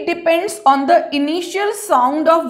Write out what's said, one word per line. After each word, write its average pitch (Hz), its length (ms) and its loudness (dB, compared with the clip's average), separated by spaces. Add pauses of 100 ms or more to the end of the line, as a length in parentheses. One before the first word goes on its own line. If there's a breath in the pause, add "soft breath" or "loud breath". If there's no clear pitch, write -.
depends 339 480 0 (140)
on 277 180 2
the 339 120 6 (160)
initial 339 640 -2
sound 294 500 0
of 330 220 2